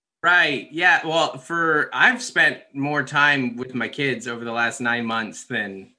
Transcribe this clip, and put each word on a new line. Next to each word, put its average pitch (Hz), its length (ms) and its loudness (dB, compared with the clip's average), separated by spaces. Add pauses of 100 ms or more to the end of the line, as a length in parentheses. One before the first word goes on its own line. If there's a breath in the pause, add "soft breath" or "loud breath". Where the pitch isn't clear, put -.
(220)
Right. 165 500 2
Yeah. 165 360 4
Well, 156 300 0
for, 160 560 0
I've 226 280 2
spent 160 380 0 (140)
more 143 300 -2
time 143 520 2
with 127 180 -10
my 117 140 -4
kids 127 400 -4
over 117 160 -8
the 117 80 -8
last 117 300 -2
nine 120 240 0
months 113 400 -6
than 101 540 -8